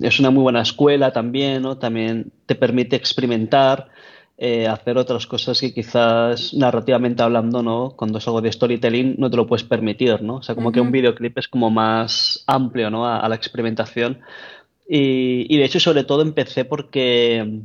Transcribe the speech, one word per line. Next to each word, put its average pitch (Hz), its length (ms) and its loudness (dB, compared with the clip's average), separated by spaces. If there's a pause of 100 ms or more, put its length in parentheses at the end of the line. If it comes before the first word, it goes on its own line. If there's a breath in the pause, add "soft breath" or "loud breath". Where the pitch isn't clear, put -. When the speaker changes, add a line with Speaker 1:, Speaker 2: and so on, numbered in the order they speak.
Speaker 1:
es - 180 2
una 131 100 6
muy 135 120 6
buena 120 200 2
escuela 143 500 2
también, 131 500 -2
¿no? 131 160 -6
También 113 540 -4 (140)
te 127 80 0
permite 123 420 2
experimentar, 131 920 0 (500 loud breath)
eh, 117 300 0
hacer 120 300 -4
otras 123 280 -2
cosas 123 340 -4
que 131 140 -4
quizás 117 800 0
narrativamente 120 680 2
hablando, 117 400 0
¿no? 120 340 -4
Cuando 110 220 -4
es - 80 -12
algo 113 140 0
de 113 120 0
storytelling 120 640 0
no 127 120 0
te 120 60 -2
lo 113 100 2
puedes 117 180 -2
permitir, 110 580 0
¿no? 113 140 -6
O 139 60 -12
sea, 113 120 -8
como 117 180 -2
que 120 80 2
un 123 80 2
Speaker 2:
Ujú. 123 40 0
Speaker 1:
videoclip 120 460 0
es - 100 -8
como 117 220 0
más 113 760 0
amplio, 127 440 0
¿no? 117 160 -4
A, 117 120 -2
a 113 100 0
la 110 80 0
experimentación. 117 840 -4 (680 loud breath)
Y, 131 640 2
y 151 40 4
de 139 60 4
hecho, 165 160 0
sobre 147 240 2
todo, 143 180 2
empecé 147 420 -2
porque 120 1000 0